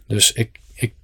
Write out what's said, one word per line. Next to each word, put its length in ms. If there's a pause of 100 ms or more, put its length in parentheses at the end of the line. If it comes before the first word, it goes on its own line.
Dus 260
ik, 260 (140)
ik, 200 (100)